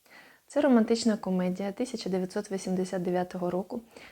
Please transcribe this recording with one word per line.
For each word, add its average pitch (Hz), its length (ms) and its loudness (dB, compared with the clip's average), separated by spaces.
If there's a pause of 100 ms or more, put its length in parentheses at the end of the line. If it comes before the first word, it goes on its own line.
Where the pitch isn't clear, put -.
(480)
Це - 140 0
романтична 233 560 6
комедія 185 540 -2
тисяча 226 380 -6
дев'ятсот 185 420 -4
вісімдесят 185 500 -2
дев'ятого 180 480 -2
року, 202 320 -4 (300)